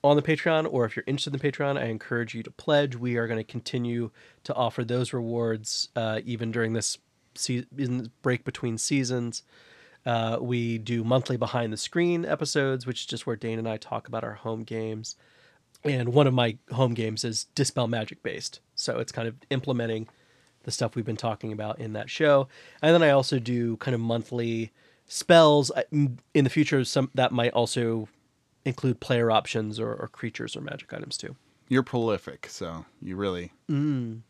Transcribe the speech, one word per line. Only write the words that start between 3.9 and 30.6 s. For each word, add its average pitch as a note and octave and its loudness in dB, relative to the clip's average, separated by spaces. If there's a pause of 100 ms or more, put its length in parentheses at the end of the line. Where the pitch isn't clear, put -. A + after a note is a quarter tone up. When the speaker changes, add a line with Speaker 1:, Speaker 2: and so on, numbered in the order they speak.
Speaker 1:
to B2+ -2
offer B2 0
those A#2+ -2
rewards, A#2 -2
uh, A2+ -2
even A2+ -4
during A2+ 0
this - -2 (360)
se-, B2 -4 (100)
in B2 -2 (120)
break B2 0
between A#2+ -4
seasons. B2 -2 (600)
Uh, A2+ 0
we A#2 -2
do A2+ -2
monthly B2+ 2
behind A#2 -2
the A2 -6
screen E3+ 0
episodes, C#3 0
which B2+ -6
is - -10
just - -8
where A#2+ -2
Dane A2+ -4
and A2+ -4
I A2 -2
talk - -8
about A#2 -4
our A2 -8
home A2+ -6
games. A2 -8 (680)
And B2+ 0
one C#3 8
of B2+ 4
my A#2 2 (160)
home B2 4
games A2 -2
is A2 -4 (100)
Dispel B2+ 0
Magic A2+ -4
based. - -8 (140)
So A2+ -4
it's A#2 -6
kind A#2 -6
of A#2 -8 (160)
implementing A#2+ -2 (540)
the - -10
stuff - -2
we've A#2 -4
been A2+ -4
talking A2 -4
about G#2+ -6
in A2 -8
that G#2+ -8
show. C#3+ 6 (340)
And D#3+ 8
then E3 8
I D3+ 8
also C3+ 4
do A#2 0
kind C3 -2
of A2+ 0
monthly A2+ -2 (340)
spells. D3+ 8
I, B2 0
m-, C#3+ 2 (180)
in C#3+ 6
the B2+ 2
future, D3 2
some C3+ 0
that B2+ 4
might A#2+ 2
also A2+ 0 (560)
include C3 -2
player A#2 2
options A2 0
or, A2+ -4
or A2 -8
creatures - -10
or - -10